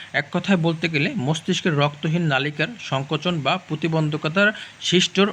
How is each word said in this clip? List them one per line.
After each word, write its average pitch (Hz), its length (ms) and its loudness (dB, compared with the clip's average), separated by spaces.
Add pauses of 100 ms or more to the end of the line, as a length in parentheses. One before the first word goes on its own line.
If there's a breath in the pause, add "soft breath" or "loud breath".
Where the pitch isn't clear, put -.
(140 loud breath)
এক 147 180 0
কথায় 185 260 2
বলতে 165 320 0
গেলে 165 280 0
মস্তিষ্কের 160 600 0
রক্তহীন 151 440 0
নালিকার 151 460 0 (120)
সংকোচন 151 600 -2
বা 147 180 0
প্রতিবন্ধকতার 160 960 0 (300 loud breath)
সৃষ্টির 185 520 2